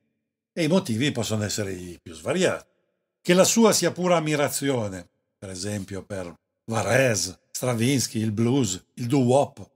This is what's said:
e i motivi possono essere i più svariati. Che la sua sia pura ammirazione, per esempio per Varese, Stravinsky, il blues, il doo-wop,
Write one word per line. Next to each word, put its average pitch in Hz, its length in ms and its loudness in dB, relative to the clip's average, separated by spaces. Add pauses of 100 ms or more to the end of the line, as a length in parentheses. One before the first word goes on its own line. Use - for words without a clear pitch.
(520)
e 175 120 -2
i 151 40 0
motivi 143 440 0
possono 107 320 -2
essere 98 280 -6
i 90 300 -12
più 87 120 -18
svariati. 110 520 -2 (540)
Che 175 140 2
la 185 100 8
sua 220 280 6
sia 165 200 0
pura 180 240 2
ammirazione, 139 920 -2 (300)
per 98 120 -14
esempio 95 520 -8
per 90 320 -10 (300)
Varese, 110 760 0 (120)
Stravinsky, 123 680 -2
il 110 140 -2
blues, 113 500 0 (120)
il 123 120 -10
doo-wop, 123 680 2